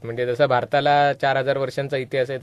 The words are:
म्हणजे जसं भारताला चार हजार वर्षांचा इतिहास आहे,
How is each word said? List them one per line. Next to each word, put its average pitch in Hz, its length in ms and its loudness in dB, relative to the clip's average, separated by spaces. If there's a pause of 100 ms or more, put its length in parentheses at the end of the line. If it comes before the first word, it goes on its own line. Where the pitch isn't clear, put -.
म्हणजे 120 220 -4
जसं 123 200 0
भारताला 143 680 2
चार 135 240 0
हजार 135 200 0
वर्षांचा 139 400 -4
इतिहास 131 320 -4
आहे, 131 140 -6